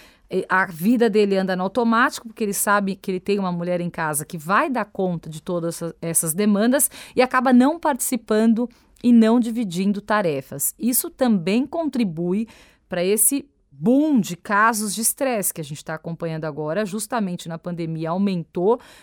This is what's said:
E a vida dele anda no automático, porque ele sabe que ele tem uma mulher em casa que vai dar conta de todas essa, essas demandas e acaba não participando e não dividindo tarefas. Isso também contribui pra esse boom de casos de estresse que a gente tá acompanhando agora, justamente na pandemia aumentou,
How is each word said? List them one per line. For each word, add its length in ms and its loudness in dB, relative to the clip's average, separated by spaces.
E 180 -2
a 180 2
vida 420 2
dele 280 2
anda 180 0
no 80 -2
automático, 640 0
porque 160 -10
ele 120 -2
sabe 420 0
que 140 -8
ele 100 -4
tem 180 -2
uma 140 -2
mulher 280 -4
em 100 -4
casa 340 -4
que 140 -10
vai 320 0
dar 160 -2
conta 420 -4
de 120 -12
todas 360 -4
essa, 260 -10
essas 320 -4
demandas 560 2
e 80 4
acaba 300 2
não 260 6
participando 920 0
e 100 4
não 260 8
dividindo 640 -2
tarefas. 760 -2
Isso 320 -2
também 560 0
contribui 840 -2
pra 160 -2
esse 420 0
boom 480 2
de 160 -2
casos 600 0
de 80 -4
estresse 500 -2
que 80 -12
a 40 -10
gente 200 -12
tá 100 -8
acompanhando 520 -8
agora, 400 -4
justamente 640 -4
na 100 -8
pandemia 520 -6
aumentou, 720 0